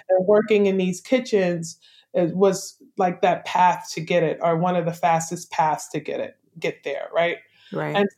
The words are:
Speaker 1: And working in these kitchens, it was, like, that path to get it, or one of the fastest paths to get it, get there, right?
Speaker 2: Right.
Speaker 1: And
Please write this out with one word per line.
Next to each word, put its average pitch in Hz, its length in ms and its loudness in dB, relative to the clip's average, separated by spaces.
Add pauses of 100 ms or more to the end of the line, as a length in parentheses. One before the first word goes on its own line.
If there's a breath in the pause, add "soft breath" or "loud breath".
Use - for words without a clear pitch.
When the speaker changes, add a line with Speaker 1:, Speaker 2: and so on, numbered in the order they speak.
Speaker 1:
And 185 160 2
working 208 400 4
in 190 120 2
these 185 220 -2
kitchens, 180 800 -2 (360 soft breath)
it 175 220 0
was, 190 400 0 (220)
like, 180 240 -2
that 175 240 0
path 175 480 2
to 165 80 -8
get 165 220 2
it, 151 180 0
or 165 160 2
one 180 180 0
of 170 100 0
the 165 80 -4
fastest 165 580 -2
paths 156 380 -2
to 156 100 -6
get 139 200 -6
it, - 160 -10 (240)
get - 240 -6
there, - 300 -6
right? 170 240 0 (340 soft breath)
Speaker 2:
Right. 156 240 -4
Speaker 1:
And 202 220 2